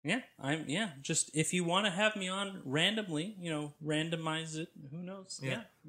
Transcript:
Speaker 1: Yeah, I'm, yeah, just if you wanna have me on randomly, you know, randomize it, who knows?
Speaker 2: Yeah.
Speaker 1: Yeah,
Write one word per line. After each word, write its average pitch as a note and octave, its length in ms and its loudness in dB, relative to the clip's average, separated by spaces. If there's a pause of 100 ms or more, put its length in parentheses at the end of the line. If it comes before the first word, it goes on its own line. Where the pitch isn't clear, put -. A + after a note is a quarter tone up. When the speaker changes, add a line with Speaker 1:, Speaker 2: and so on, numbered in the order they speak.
Speaker 1:
Yeah, F#3+ 160 2 (220)
I'm, D3 260 0
yeah, F#3 240 0 (100)
just - 320 0
if D#3 200 2
you F3+ 100 4
wanna F#3 260 4
have G#3+ 280 4
me F#3+ 120 -2
on F#3+ 360 -2
randomly, F3 720 2
you F3 100 -4
know, D3+ 240 -2 (100)
randomize D#3+ 760 0
it, D#3+ 100 -4 (240)
who D#3 120 -8
knows? F#3+ 380 -10
Speaker 2:
Yeah. C3+ 80 -2
Speaker 1:
Yeah, A3+ 120 -2 (280)